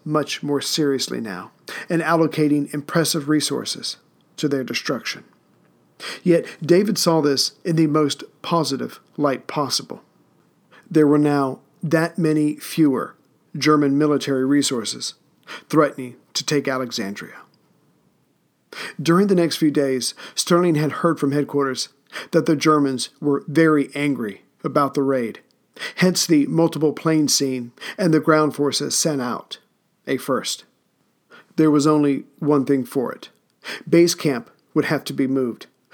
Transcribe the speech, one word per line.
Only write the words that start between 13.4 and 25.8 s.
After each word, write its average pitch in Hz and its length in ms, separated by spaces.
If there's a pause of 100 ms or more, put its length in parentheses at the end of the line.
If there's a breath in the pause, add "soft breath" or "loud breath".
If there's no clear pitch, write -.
German 143 400
military 143 480
resources 131 720 (540 loud breath)
threatening 135 480 (180)
to - 100
take 143 240
Alexandria. 113 680 (1600 loud breath)
During 170 260
the 196 80
next 170 220
few 156 140
days, 135 440 (200 loud breath)
Sterling 175 420
had 151 160
heard 165 260
from 139 140
headquarters 139 560 (420 loud breath)
that 165 160
the 165 100
Germans 143 540 (100)
were 143 260
very 151 480
angry 123 480 (220)
about 139 300
the 143 80
raid, 131 380 (560 loud breath)